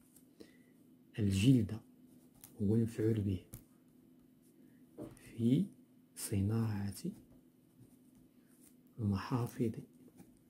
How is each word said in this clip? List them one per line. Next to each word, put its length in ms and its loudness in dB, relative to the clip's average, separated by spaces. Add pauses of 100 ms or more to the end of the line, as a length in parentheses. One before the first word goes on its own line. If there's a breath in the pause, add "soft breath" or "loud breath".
(1200 loud breath)
الجلد 600 4 (840)
هو 140 2
المفعول 460 0
به 180 -2 (1800 loud breath)
في 500 2 (500)
صناعة 800 -2 (2000 loud breath)
المحافظ. 720 -2 (800)